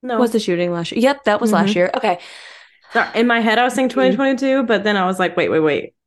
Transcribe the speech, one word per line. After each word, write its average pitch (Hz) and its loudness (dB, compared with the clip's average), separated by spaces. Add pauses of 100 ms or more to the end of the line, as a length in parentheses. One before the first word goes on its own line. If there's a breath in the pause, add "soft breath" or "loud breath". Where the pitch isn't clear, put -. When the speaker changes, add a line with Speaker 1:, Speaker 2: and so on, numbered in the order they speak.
Speaker 1:
No. 247 -2
Speaker 2:
Was 240 2
the 226 0
shooting 175 -2
last 170 -6
year? - -2
Yep, 277 0
that 208 2
was 226 0
last 196 2
Speaker 1:
Mm-hmm. 208 0
Speaker 2:
year. 180 2
Okay. 180 -2 (720 loud breath)
Speaker 1:
Sorry, 226 -2 (100)
in 240 2
my 233 2
head, 220 2
I 240 4
was 254 -2
saying 262 0
Speaker 2:
Mm-hmm. 247 -6
Speaker 1:
twenty 262 2
twenty-two, 269 0
but 208 0
then 208 2
I 185 0
was 185 -2
like, 175 0
"Wait, 165 0
wait, 135 2
wait." 147 -2 (120)